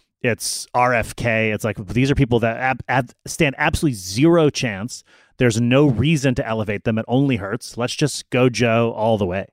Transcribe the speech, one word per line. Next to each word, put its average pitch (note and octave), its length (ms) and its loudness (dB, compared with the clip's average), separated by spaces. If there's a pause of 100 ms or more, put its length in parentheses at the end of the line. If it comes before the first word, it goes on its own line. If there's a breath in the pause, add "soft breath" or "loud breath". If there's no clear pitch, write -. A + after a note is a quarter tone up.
(220 soft breath)
It's - 520 -4
R B2 200 2
F A2+ 220 -2
K. A2 360 0
It's G#2 120 -4
like, G#2+ 140 -4
these A2+ 340 0
are C3+ 40 0
people A#2+ 240 2
that A2+ 180 0
ab-, B2+ 300 -4
ab-, C3 240 -2 (140)
stand C#3 320 -2
absolutely D3+ 380 0
zero C#3 540 2
chance. A2+ 540 -4 (340 soft breath)
There's A#2 240 2
no C3 260 4
reason C3+ 480 2
to A#2 120 -4
elevate G#2+ 360 -4
them. A2 140 0
It A2+ 100 -4
only C3+ 300 2
hurts. G2+ 400 -10
Let's A#2+ 180 -4
just - 340 -4
go B2+ 200 2
Joe A#2 460 2
all A2 220 2
the G2+ 80 0
way. F#2 280 -4